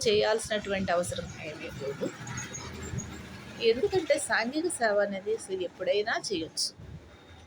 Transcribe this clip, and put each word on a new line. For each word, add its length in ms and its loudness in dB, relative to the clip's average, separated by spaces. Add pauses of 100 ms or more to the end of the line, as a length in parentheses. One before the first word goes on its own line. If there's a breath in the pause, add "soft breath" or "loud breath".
చేయాల్సినటువంటి 840 2
అవసరం 360 0 (140)
ఏమీ 280 -8
లేదు. 400 -4 (1500)
ఎందుకంటే 560 4
సాంఘిక 480 0
సేవ 360 4
అనేది 320 0
అసలు 260 -4
ఎప్పుడైనా 600 0 (120)
చేయొచ్చు. 420 -2 (720)